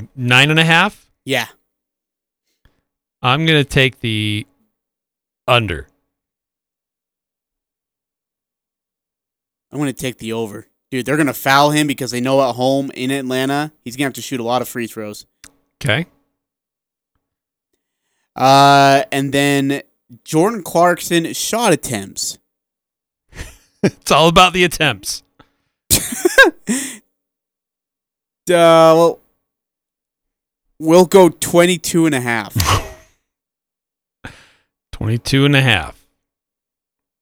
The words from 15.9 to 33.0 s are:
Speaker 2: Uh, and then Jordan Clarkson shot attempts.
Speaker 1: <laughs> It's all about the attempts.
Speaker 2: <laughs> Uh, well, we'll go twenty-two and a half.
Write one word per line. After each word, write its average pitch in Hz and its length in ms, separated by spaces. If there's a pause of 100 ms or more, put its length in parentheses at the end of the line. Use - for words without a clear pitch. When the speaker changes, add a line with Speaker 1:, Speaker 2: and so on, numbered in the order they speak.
Speaker 2:
Uh, 139 720
and 139 220
then 139 500 (400)
Jordan 190 400
Clarkson 170 680
shot 220 400
attempts. - 680 (920)
Speaker 1:
<laughs> - 60 (440)
It's - 300
all 160 160
about 180 240
the 180 100
attempts. 135 640 (640)
Speaker 2:
<laughs> 269 1120 (1500)
Uh, 165 480
well, 165 240 (1600)
we'll 160 260
go 185 220
twenty-two 175 800
and 151 100
a 127 40
half. 117 360 (1700)